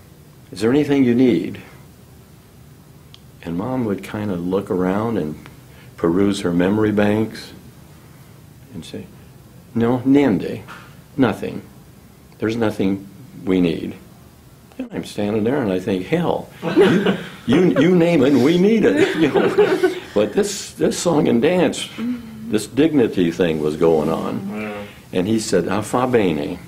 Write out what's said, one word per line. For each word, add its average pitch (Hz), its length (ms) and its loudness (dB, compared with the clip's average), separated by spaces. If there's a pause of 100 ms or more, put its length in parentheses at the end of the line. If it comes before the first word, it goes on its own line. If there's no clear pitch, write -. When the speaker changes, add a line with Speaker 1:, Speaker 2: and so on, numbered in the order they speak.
(540)
Speaker 1:
Is 90 80 -14
there 113 100 2
anything 139 340 2
you 120 100 4
need?" 113 460 2 (1800)
And 85 140 -8
Mom 123 280 -4
would 101 180 -4
kind 107 280 -8
of 87 140 -6
look 92 260 -4
around 98 480 -2
and 76 180 -6 (600)
peruse 95 440 2
her 87 120 -2
memory 101 400 2
banks 104 600 0 (1200)
and 82 100 -12
say, - 220 -14 (680)
"No, 117 260 2
niente, 120 600 2 (540)
nothing. 113 460 -2 (760)
There's 113 180 -2
nothing 101 500 -2 (380)
we 92 160 2
need." 90 340 -2 (840)
And 254 140 -12
I'm 90 120 -8
standing 104 400 -4
there 139 180 -2
and 104 100 -2
I 92 60 0
think, 92 280 -4
"Hell, 160 420 -2 (280)
you, 196 400 4 (300)
you, 151 340 4
you 175 140 4
name 170 300 4
it 143 80 4
and 120 120 4
we 170 140 4
need 208 260 4
it." 311 320 2
<laughs> - 40 -2
You 151 120 4
know? - 680 2 (120)
But - 200 0
this, - 400 -4
this 170 260 -2
song 160 300 2
and 120 120 2
dance, 156 480 0 (100)
this - 680 -6
dignity 120 640 2
thing 82 300 0
was 76 160 -2
going 80 320 2
on. 82 400 -4 (120)
Speaker 2:
Yeah. 104 240 -10 (280)
Speaker 1:
And 92 160 -2
he 113 100 0
said, 95 300 0
"Ah, 101 140 -2
fa 127 260 -2
bene, 92 600 0